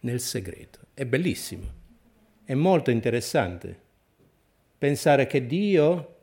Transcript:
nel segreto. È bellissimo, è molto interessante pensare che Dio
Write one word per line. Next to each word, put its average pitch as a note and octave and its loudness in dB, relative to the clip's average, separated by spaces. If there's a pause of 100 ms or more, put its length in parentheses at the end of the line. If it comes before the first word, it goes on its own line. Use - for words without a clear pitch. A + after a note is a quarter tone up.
nel B2 -4
segreto. - -10 (160)
È C#3 -6
bellissimo, A#2+ -4 (720)
è C3+ -6
molto E3 2
interessante A2+ -2 (1000)
pensare C#3 4
che C3 0
Dio E3+ 2